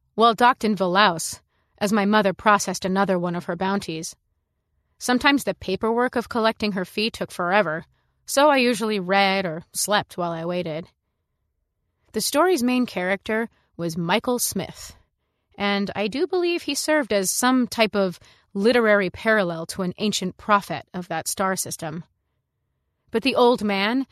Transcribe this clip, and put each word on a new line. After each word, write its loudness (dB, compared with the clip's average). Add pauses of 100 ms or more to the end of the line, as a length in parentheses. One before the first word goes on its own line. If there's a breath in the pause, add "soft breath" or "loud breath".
(140)
while 4
docked 4
in 2
Valaus, 0 (440)
as 0
my 2
mother 4
processed 0
another 2
one -4
of -6
her -6
bounties. -6 (840)
Sometimes 2
the -4
paperwork -2
of -4
collecting 0
her -4
fee -4
took -8
forever, 0 (400)
so 4
I 4
usually 0
read 2
or -8 (100)
slept -2
while -4
I -8
waited. -6 (1200)
The -4
story's 2
main 2
character -4 (260)
was -4
Michael 0
Smith, -8 (640)
and -2
I -2
do -2
believe -2
he -6
served 0
as 0
some 2
type 0
of 0 (360 soft breath)
literary 4
parallel 0
to -8
an -2
ancient -4
prophet -2
of -8
that -6
star -2
system. -8 (1080)
But -2
the 0
old 4
man, 0